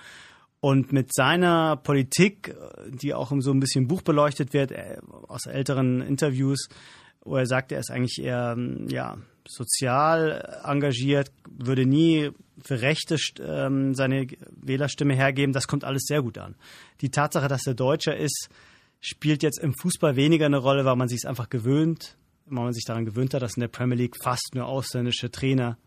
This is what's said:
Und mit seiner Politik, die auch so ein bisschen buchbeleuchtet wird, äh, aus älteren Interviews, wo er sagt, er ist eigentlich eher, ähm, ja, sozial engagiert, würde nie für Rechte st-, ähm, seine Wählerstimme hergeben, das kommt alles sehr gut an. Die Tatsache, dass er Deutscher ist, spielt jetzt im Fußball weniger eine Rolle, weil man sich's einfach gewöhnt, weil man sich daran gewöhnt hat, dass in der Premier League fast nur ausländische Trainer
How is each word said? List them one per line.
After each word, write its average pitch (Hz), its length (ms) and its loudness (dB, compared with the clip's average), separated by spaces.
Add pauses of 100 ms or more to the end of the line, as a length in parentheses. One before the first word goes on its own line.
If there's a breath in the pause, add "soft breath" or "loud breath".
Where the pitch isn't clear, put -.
(600 loud breath)
Und 139 320 4
mit 131 220 0
seiner 160 640 4
Politik, 147 760 2 (340)
die 131 280 -6
auch 135 240 -4
so 135 120 0
ein 135 80 4
bisschen 131 280 2
buchbeleuchtet 147 680 2
wird, 139 180 2
äh, - 260 -12 (300)
aus - 180 -12
älteren 131 560 0
Interviews, 135 680 0 (560 loud breath)
wo 147 120 -6
er 127 120 2
sagt, 131 240 -2
er 139 80 -6
ist 127 120 -8
eigentlich 123 320 -4
eher, 123 340 -4
ähm, 123 320 -6
ja, 123 280 -6 (300)
sozial 151 1160 0
engagiert, 139 680 0 (180)
würde 131 380 0
nie 151 420 4 (340)
für 131 160 -4
Rechte 156 360 0
st-, - 280 -4
ähm, 135 520 0
seine 135 320 0 (240)
Wählerstimme 135 640 0
hergeben, 135 360 2
das 131 140 0
kommt 143 180 -2
alles 135 220 -4
sehr 147 160 0
gut 113 160 -6
an. 95 160 -14 (480 loud breath)
Die 135 80 -2
Tatsache, 147 380 0
dass 135 180 -2
er 135 80 -2
Deutscher 139 420 0
ist, - 340 -4 (500 soft breath)
spielt 151 420 0
jetzt 156 160 0
im 143 160 -2
Fußball 160 420 0
weniger 151 300 4
eine 143 140 4
Rolle, 135 260 2
weil 131 100 4
man 123 120 0
sich's 117 180 -4
einfach 127 240 -8
gewöhnt, 143 680 0 (280)
weil 123 200 -4
man 123 80 -4
sich 117 120 -8
daran 113 200 -4
gewöhnt 123 280 -2
hat, 135 80 -2
dass 113 160 -6
in 123 40 -2
der 120 60 -2
Premier 123 300 -2
League 123 240 -2
fast - 320 -4
nur 123 140 -4
ausländische 123 640 -4
Trainer 127 560 0